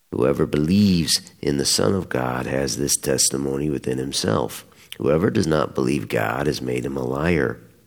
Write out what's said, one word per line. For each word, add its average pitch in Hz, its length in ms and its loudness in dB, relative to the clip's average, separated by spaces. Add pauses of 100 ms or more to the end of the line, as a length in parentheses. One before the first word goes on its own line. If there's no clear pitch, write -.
(120)
Whoever 69 360 2
believes 85 760 4 (220)
in 71 140 2
the 69 80 0
Son - 280 2
of 92 160 -2
God 64 380 -2
has 65 300 -2
this 71 200 0
testimony 69 720 0
within 65 300 -2
himself. 67 640 -2 (320)
Whoever 78 320 2
does 98 160 0
not 78 300 0
believe 64 340 -2
God 58 380 -2
has 71 120 -2
made 62 240 -4
him 69 140 -6
a 65 80 -4
liar 67 540 0 (280)